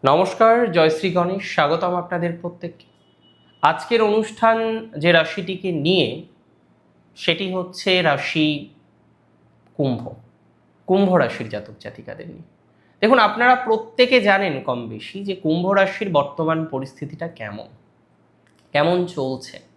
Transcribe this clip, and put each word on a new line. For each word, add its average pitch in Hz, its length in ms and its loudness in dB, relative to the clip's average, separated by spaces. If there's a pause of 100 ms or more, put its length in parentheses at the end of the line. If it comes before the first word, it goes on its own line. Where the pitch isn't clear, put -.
নমস্কার, 196 520 4 (160)
জয়শ্রী 160 400 2
গণেশ, 180 320 -2 (100)
স্বাগতম 165 420 0
আপনাদের 175 420 -4
প্রত্যেককে। - 500 -14 (760)
আজকের 190 380 0
অনুষ্ঠান 220 560 0 (400)
যে 156 140 0
রাশিটিকে 180 600 -2
নিয়ে, 160 360 0 (1080)
সেটি - 360 -2
হচ্ছে 180 360 -6 (120)
রাশি 151 460 0 (1300)
কুম্ভ, 127 220 0 (840)
কুম্ভ 190 280 4
রাশির 120 340 0
জাতক 110 300 -10
জাতিকাদের - 480 -16
নিয়ে। 165 200 -18 (540)
দেখুন, 247 180 6
আপনারা 240 360 4
প্রত্যেকে 247 680 2
জানেন 196 400 2
কম 123 260 -4
বেশি 110 360 -14
যে 196 120 -6
কুম্ভ 170 360 0
রাশির 196 380 2
বর্তমান 160 560 0
পরিস্থিতিটা 139 600 -8
কেমন, 107 420 -12 (1040)
কেমন 160 320 4
চলছে 131 520 -8 (200)